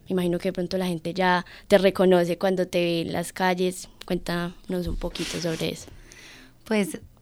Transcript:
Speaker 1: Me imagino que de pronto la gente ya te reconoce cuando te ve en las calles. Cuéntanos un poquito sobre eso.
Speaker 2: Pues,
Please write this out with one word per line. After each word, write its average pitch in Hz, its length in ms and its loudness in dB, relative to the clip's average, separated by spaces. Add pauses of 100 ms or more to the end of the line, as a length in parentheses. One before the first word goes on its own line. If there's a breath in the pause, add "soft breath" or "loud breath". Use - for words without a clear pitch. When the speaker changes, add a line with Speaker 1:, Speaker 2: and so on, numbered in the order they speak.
Speaker 1:
Me 190 60 -4
imagino 175 240 2
que 185 120 -4
de 175 40 -2
pronto 180 240 -4
la 185 80 -2
gente 170 300 -4
ya 180 300 2 (220 loud breath)
te 196 120 8
reconoce 185 580 6
cuando 185 300 0
te 180 120 -2
ve 170 220 0
en 170 100 -6
las 170 220 -6
calles. 185 560 -2 (160)
Cuéntanos 175 840 -4
un 165 100 -4
poquito 175 440 -6
sobre 165 300 -2
eso. - 160 -12 (760 soft breath)
Speaker 2:
Pues, 214 360 0 (220)